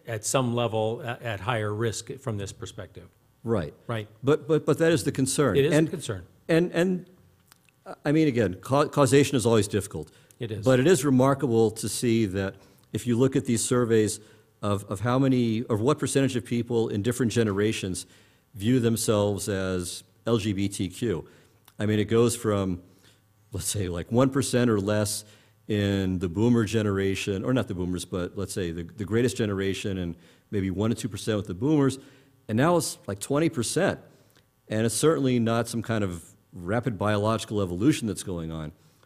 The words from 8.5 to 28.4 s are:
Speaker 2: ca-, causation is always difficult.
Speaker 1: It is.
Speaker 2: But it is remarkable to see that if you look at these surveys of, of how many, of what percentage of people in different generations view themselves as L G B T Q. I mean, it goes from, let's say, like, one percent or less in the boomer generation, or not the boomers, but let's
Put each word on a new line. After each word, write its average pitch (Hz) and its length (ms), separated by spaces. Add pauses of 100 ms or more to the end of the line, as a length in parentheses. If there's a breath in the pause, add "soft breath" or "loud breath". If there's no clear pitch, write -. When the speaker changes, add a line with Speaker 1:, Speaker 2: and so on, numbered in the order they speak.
Speaker 2:
ca-, 143 260
causation 139 480
is 110 100
always 113 220
difficult. 82 440 (280 soft breath)
Speaker 1:
It 113 120
is. 107 140
Speaker 2:
But 127 160
it 139 60
is 175 180
remarkable 127 680
to 110 160
see 113 380
that 95 300 (360 soft breath)
if 107 160
you 120 100
look 131 200
at 127 80
these 117 180
surveys 113 560 (420 loud breath)
of, 104 240
of 101 140
how 123 180
many, 123 480
of 107 140
what 139 180
percentage 135 380
of 117 80
people 117 460
in 110 140
different 120 280
generations 104 720 (480 soft breath)
view 117 280
themselves 104 640
as 92 560 (240)
L 117 100
G 104 160
B 98 140
T 95 220
Q. 90 360 (540 soft breath)
I 104 60
mean, 107 140
it 104 60
goes 113 300
from, 98 460 (720 soft breath)
let's 87 140
say, 101 200
like, 87 240
one 127 180
percent 123 400
or 107 100
less 104 440 (440 soft breath)
in 98 520
the 92 80
boomer 110 380
generation, 98 800
or 127 80
not 117 140
the 98 80
boomers, 90 300
but 90 320
let's 98 160